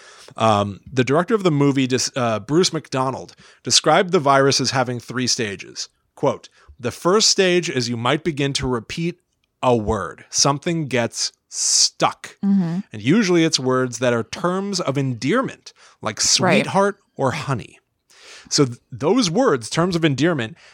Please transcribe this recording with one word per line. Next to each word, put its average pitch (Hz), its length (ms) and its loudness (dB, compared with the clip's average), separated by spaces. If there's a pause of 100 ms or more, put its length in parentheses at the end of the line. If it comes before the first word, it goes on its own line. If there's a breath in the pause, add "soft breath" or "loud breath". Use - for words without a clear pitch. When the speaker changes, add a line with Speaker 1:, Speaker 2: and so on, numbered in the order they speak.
(380 loud breath)
Speaker 1:
Um, 101 420 2 (120)
the 127 120 2
director 160 320 0
of 202 80 -2
the 180 80 4
movie, 139 360 2
dis-, 123 280 -2
uh, 117 240 -2
Bruce 160 340 0
McDonald, 131 640 -6 (280 soft breath)
described 165 480 2
the 185 80 4
virus 139 400 4
as 131 120 -2
having 123 280 -2
three 123 280 -6
stages. 101 600 -6 (280)
Quote, - 340 -4 (300 soft breath)
"The 117 120 -6
first 202 380 2
stage 180 400 2
is 123 200 -2
you 120 80 -4
might 123 260 0
begin 139 300 -2
to 135 140 -4
repeat 147 520 -4 (420)
a 127 140 4
word. 104 540 -4
Something 151 580 -2
gets 117 440 -4 (180)
stuck. - 920 -2
Speaker 2:
Mm-hmm. 190 360 2 (140)
Speaker 1:
And 104 80 -12
usually 175 440 2
it's 160 140 -2
words 127 400 -2
that 123 140 2
are 117 100 0
terms 185 580 -4
of 139 160 -4
endearment, 135 760 -4 (280 soft breath)
like 107 160 -8 (220)
Speaker 2:
Right. 180 240 2
Speaker 1:
sweetheart 196 340 -2 (200)
or 131 140 0
honey." 135 480 -6 (720 loud breath)
So 147 160 2
th-, 123 140 -6 (100)
those 175 400 0
words, 160 400 0
terms 170 280 0
of 160 80 0
endearment, 147 500 0 (180 soft breath)